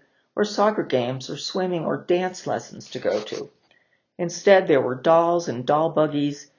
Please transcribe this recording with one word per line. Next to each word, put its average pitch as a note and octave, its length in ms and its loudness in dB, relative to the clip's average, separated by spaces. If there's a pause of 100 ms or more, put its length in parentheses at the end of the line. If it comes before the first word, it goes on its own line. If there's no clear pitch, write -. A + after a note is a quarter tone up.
(340)
or G#3 100 2
soccer G#3 380 0
games C3 480 -4
or D3 80 -10
swimming F3+ 480 -4
or C#3+ 100 -2
dance F#3 500 -2
lessons - 440 -8
to - 80 -8
go - 240 -2
to. - 260 -10 (720)
Instead, F#3 500 4
there C#3 140 6
were B2 140 -2
dolls E3+ 520 2
and B2 160 -4
doll D3+ 240 2
buggies, D3 720 -2